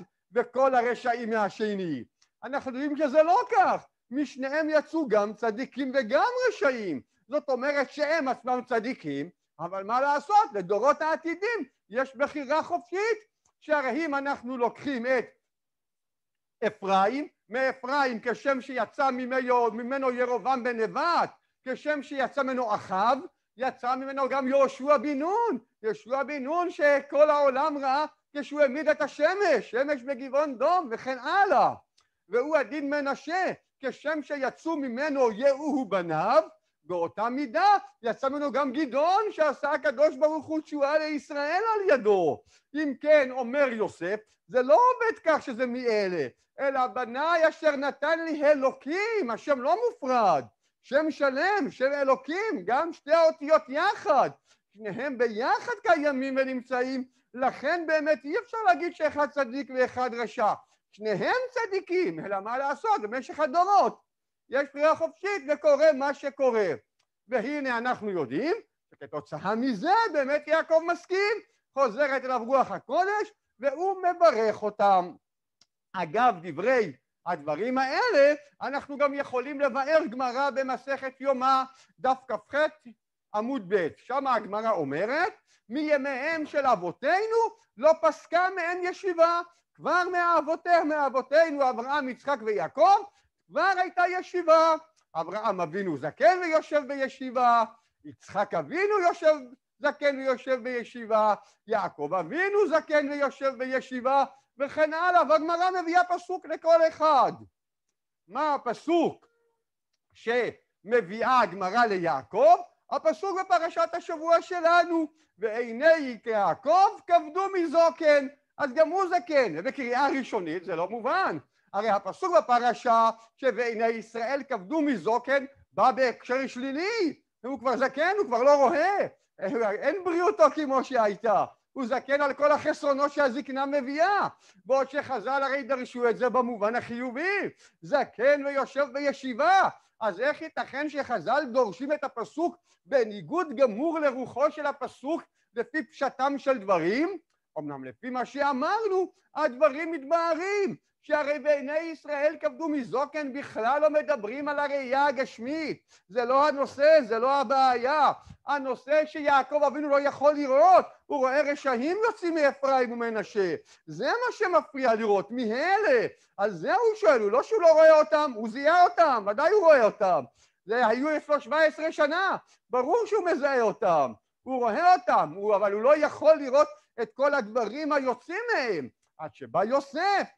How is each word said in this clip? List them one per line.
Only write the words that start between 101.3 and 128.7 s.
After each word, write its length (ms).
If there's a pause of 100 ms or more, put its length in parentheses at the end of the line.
יעקב 460
אבינו 540
זקן 420
ויושב 480
בישיבה, 640 (360)
וכן 340
הלאה. 360
והגמרא 520
מביאה 220
פסוק 420
לכל 420
אחד. 440 (960)
מה 260
הפסוק 760 (840)
שמביאה 1300
הגמרא 460
ליעקב? 720 (360)
הפסוק 480
בפרשת 540
השבוע 480
שלנו, 640 (300)
"ועיני 880
יעקב 640 (200)
כבדו 460
מזוקן", 760 (300)
אז 160
גם 160
הוא 180
זקן, 500
ובקריאה 520
ראשונית 540
זה 120
לא 140
מובן. 480 (360)
הרי 160
הפסוק 480
בפרשה, 720 (260)
"שוועיני 520
ישראל 640
כבדו 320
מזוקן", 640 (280)
בא 180
בהקשר 560
שלילי, 720 (260)
הוא 140
כבר 180
זקן, 400
הוא 100
כבר 160
לא 120
רואה, 520 (760)